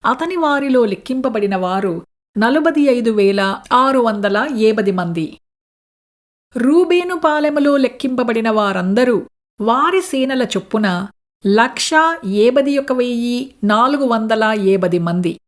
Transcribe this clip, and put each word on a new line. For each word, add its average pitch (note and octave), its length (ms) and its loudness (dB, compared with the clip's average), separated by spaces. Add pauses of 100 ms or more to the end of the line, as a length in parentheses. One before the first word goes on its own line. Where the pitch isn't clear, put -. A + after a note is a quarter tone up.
అతని D#4+ 300 -2
వారిలో C#4 500 0
లెక్కింపబడిన G#3+ 680 -4
వారు F#3 500 -4 (320)
నలభది D4 440 2
ఐదు B3 300 2
వేల G3 500 0 (120)
ఆరు C4 260 4
వందల G#3 560 0
ఏబది G#3+ 360 2
మంది. E3+ 480 -4 (1160)
రూబేను E4+ 640 2
పాలెములో D4 580 2
లెక్కింపబడిన B3 720 -2
వారందరూ G#3 760 0 (340)
వారి D4 400 0
సేనల C4 420 -2
చొప్పున G3 640 -4 (400)
లక్షా D#4+ 800 0
ఏబది B3+ 520 2
ఒక C#4 140 -4
వెయ్యి B3 720 -4
నాలుగు B3+ 420 2
వందల A3 380 0 (160)
ఏబది F#3 400 0
మంది. E3+ 480 -4